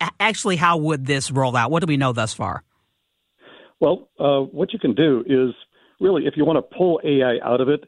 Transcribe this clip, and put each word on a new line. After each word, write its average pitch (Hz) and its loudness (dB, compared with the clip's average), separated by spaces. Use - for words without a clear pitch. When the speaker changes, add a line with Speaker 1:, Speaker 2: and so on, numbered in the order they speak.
Speaker 1:
actually, 202 0
how 170 2
would 151 -2
this 139 -2
roll 131 0
out? 120 0
What 165 0
do 190 -4
we 147 0
know 135 0
thus 110 -2
far? 92 -8
Speaker 2:
Well, - 0
uh, 143 2
what 147 -6
you 226 -8
can 123 -2
do 139 2
is 131 2
really, 185 2
if 143 -4
you 151 2
want 156 2
to - -6
pull 175 2
A 143 2
I 120 0
out 123 0
of 131 0
it 147 0